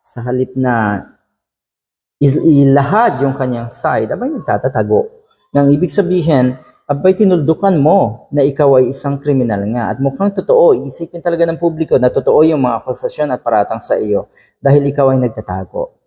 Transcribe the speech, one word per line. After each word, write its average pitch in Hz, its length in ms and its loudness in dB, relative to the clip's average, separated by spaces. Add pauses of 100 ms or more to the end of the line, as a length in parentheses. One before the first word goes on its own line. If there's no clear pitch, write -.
sa - 240 -12
halip 127 320 -2
na 110 480 -2 (1120)
il-, 143 480 4
ilahad 139 560 2
yung 135 120 -2
kanyang 120 360 -4
side, 120 400 -2
abay, 190 160 -6
nagtatatago. 107 800 -2 (480)
Nang 143 160 4
ibig 156 200 2
sabihin, 156 680 0 (240)
abay, 160 320 -4
tinuldukan 180 640 0
mo 139 520 0
na 143 120 0
ikaw 139 360 2
ay 127 120 2
isang 139 320 -6
kriminal 120 480 0
nga. 113 240 -4
At 135 80 -4
mukhang 190 320 -2
totoo, 151 480 4
iisipin - 400 -10
talaga 170 240 0
ng 165 120 -6
publiko 160 360 -2
na 127 160 2
totoo 139 320 2
yung 156 200 2
mga 120 200 -2
akusasyon 131 520 -4
at - 40 -12
paratang 110 400 0
sa - 200 -2
iyo 104 280 -2 (320)
dahil 139 280 4
ikaw 139 240 2
ay 131 80 2
nagtatago. 104 760 -6 (120)